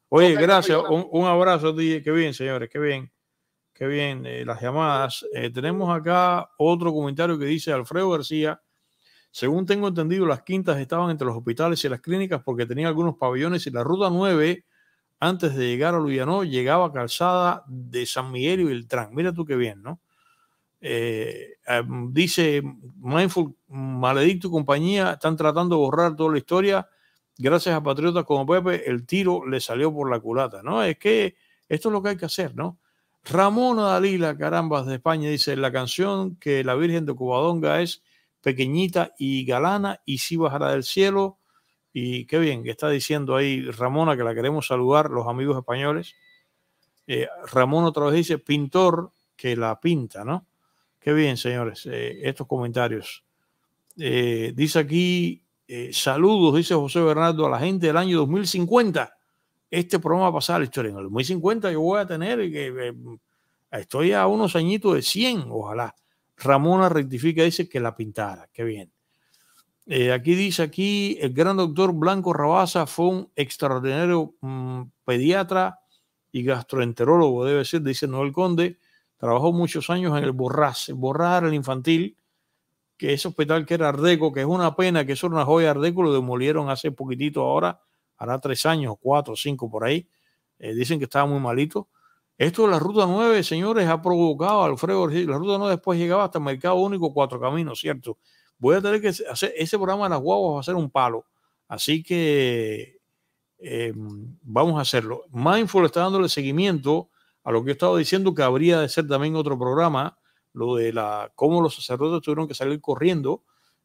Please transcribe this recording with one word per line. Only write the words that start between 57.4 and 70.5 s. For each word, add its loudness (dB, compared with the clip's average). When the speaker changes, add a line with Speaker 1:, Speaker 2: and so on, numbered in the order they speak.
Speaker 1:
a 0
la 0
gente 0
del 2
año 2
dos 2
mil 0
cincuenta. 2
Este 0
programa 2
va 4
a -4
pasar -2
a 2
la 0
historia. -4
En -12
el -10
dos -10
mil -2
cincuenta 0
yo -2
voy 2
a -2
tener, -4
eh, -2
eh, -8
estoy 0
a 4
unos 2
añitos 2
de 0
cien, -2
ojalá. -6
Ramona 4
rectifica, 0
dice 2
que -4
la -2
pintara. -8
Qué -10
bien. -8
Eh, 2
aquí 2
dice, 0